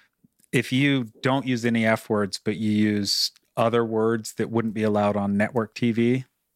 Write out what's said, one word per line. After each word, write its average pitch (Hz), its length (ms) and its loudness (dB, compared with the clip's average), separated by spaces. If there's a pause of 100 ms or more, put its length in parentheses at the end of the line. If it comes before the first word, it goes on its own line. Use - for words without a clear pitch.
(500)
if 131 220 -2
you 131 480 0
don't 131 260 0
use 120 180 -2
any 117 200 0
F 110 240 0
words, 104 340 -2
but 107 140 -4
you 107 160 -2
use 104 600 0 (260)
other 117 240 2
words 113 520 -2
that 110 160 -4
wouldn't 113 240 -2
be 107 80 -2
allowed 104 340 2
on 101 180 0
network 104 400 -2
T 120 160 0
V, 120 340 0 (320)